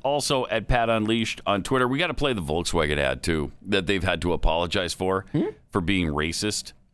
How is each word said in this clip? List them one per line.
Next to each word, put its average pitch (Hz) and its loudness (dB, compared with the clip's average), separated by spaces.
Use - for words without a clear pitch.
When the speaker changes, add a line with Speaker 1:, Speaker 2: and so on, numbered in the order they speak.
Speaker 1:
also 139 0
at 107 -2
Pat 117 2
Unleashed 113 0
on 101 2
Twitter. 127 2
We 135 -2
gotta 165 0
play 143 0
the 104 -2
Volkswagen 78 0
ad, 65 0
too, 78 -2
that 95 0
they've 98 0
had 87 0
to 87 0
apologize 85 0
for, 95 -2
Speaker 2:
Hmm? 180 0
Speaker 1:
for 101 0
being 90 2
racist. 78 -2